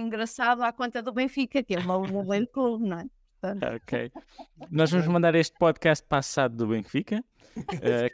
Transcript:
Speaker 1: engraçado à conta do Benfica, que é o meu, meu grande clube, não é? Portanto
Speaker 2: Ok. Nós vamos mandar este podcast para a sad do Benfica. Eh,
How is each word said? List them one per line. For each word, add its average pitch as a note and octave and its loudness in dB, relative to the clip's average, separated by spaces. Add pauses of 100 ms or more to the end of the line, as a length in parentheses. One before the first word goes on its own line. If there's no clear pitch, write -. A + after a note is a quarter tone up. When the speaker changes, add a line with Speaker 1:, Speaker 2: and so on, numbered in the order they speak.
Speaker 1:
engraçado A3+ -2
à A#3 0
conta A#3+ -6
do A#3 -6
Benfica, B3+ -2
que F#3+ -4
é E3+ 0
o F3 -4
meu, F#3 0
meu F#3+ -4
grande G3+ 0
clube, A#3 -2
não F3 -4
é? E3+ -12 (360)
Portanto F#3+ -6
Speaker 2:
Ok. A#2+ -6 (600)
Nós D#3 4
vamos E3+ 2
mandar E3+ 4
este E3 2
podcast D#3+ 2
para C#3+ 2
a - -4
sad B2+ 0
do A2+ 0
Benfica. A2+ -2 (580)
Eh, B2 2